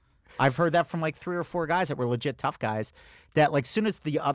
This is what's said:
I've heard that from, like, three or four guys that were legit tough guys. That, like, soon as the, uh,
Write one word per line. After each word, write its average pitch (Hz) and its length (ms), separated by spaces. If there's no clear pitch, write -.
I've 131 180
heard 165 180
that 170 140
from, 170 120
like, 156 160
three 175 200
or 175 80
four 170 220
guys 170 220
that 143 80
were 123 100
legit 123 320
tough 139 200
guys. 110 340
That, 151 180
like, 139 140
soon 220 200
as - 140
the, 151 200
uh, 143 140